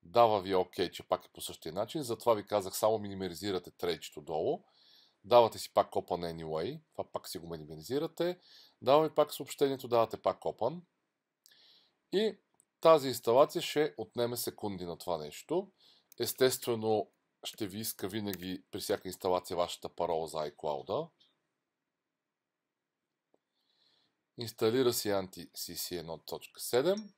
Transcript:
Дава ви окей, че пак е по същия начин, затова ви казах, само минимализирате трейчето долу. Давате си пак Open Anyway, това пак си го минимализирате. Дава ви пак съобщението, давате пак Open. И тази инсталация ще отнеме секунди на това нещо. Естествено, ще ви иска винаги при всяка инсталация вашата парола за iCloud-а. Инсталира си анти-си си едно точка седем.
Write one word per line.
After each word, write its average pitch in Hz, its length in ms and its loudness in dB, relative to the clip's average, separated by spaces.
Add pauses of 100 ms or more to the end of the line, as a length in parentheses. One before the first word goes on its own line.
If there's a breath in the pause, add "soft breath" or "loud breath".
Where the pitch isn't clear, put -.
Дава 107 380 6
ви 95 140 0
окей, 92 360 0
че - 160 -14
пак - 180 -2
е - 80 -20
по - 80 -16
същия - 320 -10
начин, 113 300 -4
затова 117 300 2
ви 104 140 -2
казах, 98 300 -2
само 110 220 2
минимализирате 95 720 -6
трейчето - 500 -6
долу. 85 420 -2 (600 soft breath)
Давате 110 360 6
си - 140 -12
пак 101 180 4
Open 87 420 -4
Anyway, 82 480 -6 (100)
това - 200 -10
пак - 180 -10
си - 80 -10
го 82 120 -14
минимализирате. 113 880 -6 (420 loud breath)
Дава 139 220 6
ви 156 120 -2
пак 147 180 2
съобщението, 135 540 -2
давате 113 340 2
пак - 180 0
Open. 127 420 -4 (1300 soft breath)
И 196 260 0 (420)
тази 156 280 8
инсталация 131 540 4
ще 151 360 0
отнеме 120 400 -4
секунди 98 480 -6
на 85 120 -8
това 87 200 -4
нещо. 143 540 -6 (480 soft breath)
Естествено, 113 920 0 (320)
ще - 240 -8
ви 98 120 -8
иска 110 280 -6
винаги 92 640 -6
при 101 80 -8
всяка 95 280 -2
инсталация 90 500 -2
вашата - 320 -4
парола 82 380 -2
за 78 100 -8
iCloud-а. 78 720 -4 (3250 soft breath)
Инсталира 120 560 2
си 113 160 -2
анти-си 92 680 -4
си - 200 -8
едно 82 220 -8
точка - 440 -12
седем. 190 560 0